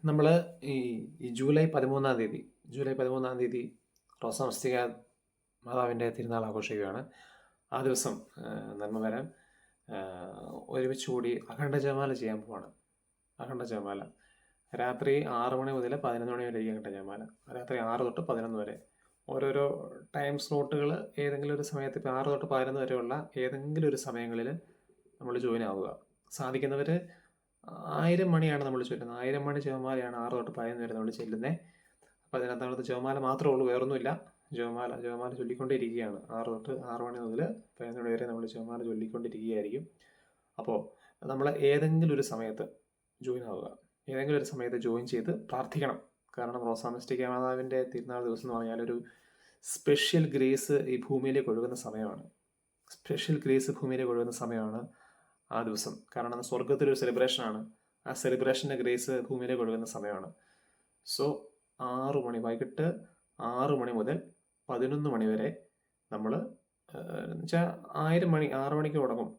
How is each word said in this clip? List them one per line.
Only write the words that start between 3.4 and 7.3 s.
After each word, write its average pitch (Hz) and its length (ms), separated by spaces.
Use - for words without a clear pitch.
തീയതി 123 200
റോസ 113 240
മസ്തിക 123 320
മാതാവിൻ്റെ 120 420
തിരുനാൾ 117 300
ആഘോഷിക്കുകയാണ്. 107 540